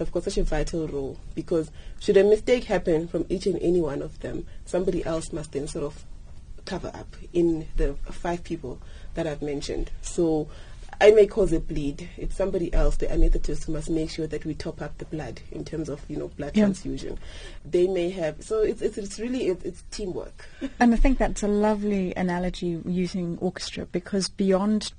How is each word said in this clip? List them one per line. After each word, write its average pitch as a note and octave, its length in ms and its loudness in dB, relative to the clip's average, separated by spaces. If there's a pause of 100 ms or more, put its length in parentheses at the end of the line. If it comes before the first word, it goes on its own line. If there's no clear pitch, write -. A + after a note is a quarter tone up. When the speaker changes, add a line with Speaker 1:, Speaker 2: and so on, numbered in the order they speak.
Speaker 1:
have E3 120 0
got E3+ 140 -2
such G3 120 0
a G3 60 4
vital D#3 460 0
role, C#3 280 -6 (180)
because D#3+ 360 0 (300)
should G3 160 6
a G3 80 10
mistake A3+ 400 4
happen E3+ 420 2
from E3+ 220 -2
each F3+ 160 -2
and F#3 160 2
any F3 180 4
one C#3+ 220 0
of D#3 180 -10
them, A#2 260 -6 (200)
somebody F3+ 400 0
else D#3+ 260 -2
must D3+ 220 -8
then C#3+ 160 -4
sort D3+ 160 -4
of - 180 -10 (640)
cover - 280 -6
up - 220 -14 (160)
in E3 340 2 (120)
the D#3+ 160 4 (180)
five F3 320 -4
people D#3+ 380 -8 (320)
that E3 120 -2
I've D3+ 160 -4
mentioned. D3 480 -4 (120)
So D#3 480 0 (520)
I G#3 100 12
may G#3+ 140 10
cause G3 260 2
a D#3+ 80 4
bleed. D3+ 560 -4
It's - 200 -4
somebody F#3 380 0
else, D3 240 8
the - 100 4
anesthetist, - 580 6
who D#3+ 80 -2
must D3+ 160 -2
make D#3+ 200 0
sure D#3 180 -4
that D3+ 180 -6
we D#3 80 -4
top D#3 280 -6
up D3+ 180 -8
the - 60 -8
blood C#3 360 -8 (100)
in D#3+ 140 -8
terms D#3 240 -6
of, C#3+ 180 -6
you D3 80 -8
know, D3 140 -6
blood D3 240 -8
Speaker 2:
Yeah. G#3 100 6
Speaker 1:
transfusion. C#3+ 540 -2 (480)
They F3 220 4
may F3+ 240 0
have, D#3+ 300 -4
so A3 200 -2
it's, A3 200 0
it's, - 160 -2
it's G3+ 220 -8
really, B3 280 -2
it, F3+ 180 -2
it's - 260 -8
teamwork. - 560 -8 (140)
<laughs> C4+ 180 -8
Speaker 2:
And A#3+ 140 6
I A3+ 40 4
think C4+ 200 6
that's F#3+ 260 0
a G#3 40 0
lovely G#3 680 2
analogy F3 720 -2
using F3 540 -2
orchestra, - 480 -4
because F3+ 420 -2
beyond G3+ 680 2